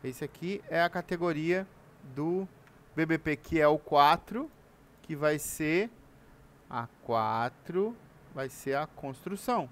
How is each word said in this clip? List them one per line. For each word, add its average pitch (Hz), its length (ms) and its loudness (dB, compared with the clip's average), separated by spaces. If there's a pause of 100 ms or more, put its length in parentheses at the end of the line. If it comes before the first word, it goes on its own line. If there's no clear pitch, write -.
Esse 131 200 -8
aqui 175 460 -6
é 165 120 2
a 175 80 4
categoria 175 760 -2 (480)
do 175 320 -2 (480)
B 160 100 2
B 160 120 2
P, 156 180 -2
que - 240 -2
é 151 80 8
o 151 100 6
quatro, 151 720 4 (520)
que 156 140 -8
vai 151 240 2
ser 170 500 -2 (800)
a 120 180 -6 (160)
quatro, 120 920 -2 (400)
vai 135 140 -6
ser 135 260 -4
a 151 100 -2
construção. 175 880 -4